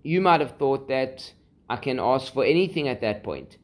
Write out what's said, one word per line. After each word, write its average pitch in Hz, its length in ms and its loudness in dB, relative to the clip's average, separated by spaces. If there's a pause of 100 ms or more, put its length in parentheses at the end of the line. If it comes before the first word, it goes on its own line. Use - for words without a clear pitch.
you 170 180 0
might 170 220 4
have 135 160 -4
thought 135 300 0
that 131 440 -4 (380)
I 120 60 -2
can 127 240 -4
ask 131 340 0
for 135 100 0
anything 160 440 2
at 123 140 -4
that 107 220 -4
point. 69 400 -10